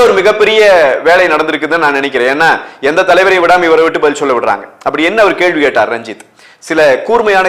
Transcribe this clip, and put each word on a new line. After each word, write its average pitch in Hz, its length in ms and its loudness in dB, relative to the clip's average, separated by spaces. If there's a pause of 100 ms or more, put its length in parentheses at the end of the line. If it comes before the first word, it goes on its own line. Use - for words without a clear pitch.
ஒரு 214 160 2
மிகப்பெரிய 214 420 0 (460)
வேலை 180 240 2
நடந்திருக்குதுன்னு 156 540 -2
நான் 139 140 0
நினைக்கிறேன். 131 340 -2
ஏன்னா 160 160 2 (400)
எந்த 180 200 0
தலைவரை 185 320 2
விடாம 175 280 2
இவரை 160 140 4
விட்டு 156 200 -2
பதில் 147 180 -2
சொல்ல 139 120 -2
விடுறாங்க. 110 300 -2 (200)
அப்படி 147 260 -4
என்ன 220 140 0
ஒரு 170 180 0
கேள்வி 170 240 -2
கேட்டார் - 280 -2
ரஞ்சித்? 110 300 -12 (440)
சில 160 120 -2 (260)
கூர்மையான 208 420 0